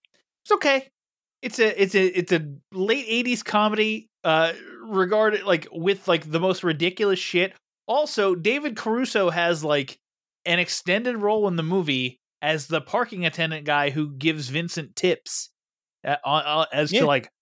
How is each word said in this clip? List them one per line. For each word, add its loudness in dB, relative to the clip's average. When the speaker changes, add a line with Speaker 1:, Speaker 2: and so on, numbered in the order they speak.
Speaker 1:
It's 2
okay. 2
It's -8
a, 2
it's 0
a, 4
it's 0
a 0
late -2
eighties -2
comedy, 0
uh, 4
regarded, 2
like, 2
with, -2
like, 2
the 0
most 0
ridiculous 0
shit. -2
Also, 2
David -2
Caruso 0
has, 0
like, -2
an 2
extended 0
role 2
in 0
the -2
movie -2
as -2
the -2
parking -4
attendant -4
guy 2
who -4
gives -2
Vincent -6
tips, -2
uh, 0
on, 0
uh, 0
as 0
Speaker 2:
Yeah. 4
Speaker 1:
to, 4
like, 2